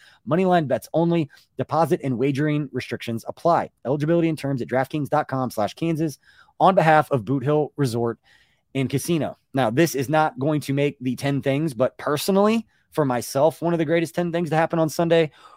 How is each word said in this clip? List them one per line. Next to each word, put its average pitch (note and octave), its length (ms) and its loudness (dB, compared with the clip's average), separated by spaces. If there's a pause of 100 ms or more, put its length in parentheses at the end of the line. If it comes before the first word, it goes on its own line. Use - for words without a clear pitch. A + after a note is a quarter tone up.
(240)
Money E3 200 0
line F3 220 2
bets A#2+ 260 -4
only. E3+ 380 0 (260)
Deposit D3+ 460 0
and C3 160 -2
wagering D3 540 -2
restrictions A#2 560 -8
apply. D#3 420 0 (140)
Eligibility D#3 440 0
and D#3+ 100 -4
terms C#3 220 -4
at A2+ 80 -8
draftkings C3 400 -2
dot D3 200 -2
com C3 220 -4
slash G#2 240 -4
Kansas D#3+ 440 -4 (400)
on F3+ 160 6
behalf D#3+ 380 6
of B2+ 120 0
Boot B2+ 200 -2
Hill D3 320 0
Resort A#2 420 -2 (560)
and C3 160 -2
Casino. C#3 480 -2 (160)
Now, C3 160 2
this D#3 240 2
is C3 140 -4
not D#3 320 0
going D3+ 220 0
to - 100 -4
make C#3 260 0
the B2+ 160 -4
ten C#3 260 -2
things, C#3+ 320 -2
but A#2+ 260 -2
personally, G3+ 680 0 (240)
for D#3 140 -2
myself, C3+ 560 0
one E3+ 140 0
of E3+ 40 0
the E3 60 -2
greatest E3 300 -2
ten F3 180 -2
things E3 160 -2
to D#3 80 -2
happen E3 220 2
on D#3+ 100 2
Sunday E3 420 2 (260)